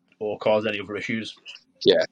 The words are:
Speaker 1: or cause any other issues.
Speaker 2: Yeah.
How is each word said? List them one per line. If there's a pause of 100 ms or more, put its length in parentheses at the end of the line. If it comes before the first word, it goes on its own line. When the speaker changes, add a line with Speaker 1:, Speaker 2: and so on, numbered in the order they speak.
(180)
Speaker 1:
or
cause
any
other
issues. (500)
Speaker 2:
Yeah.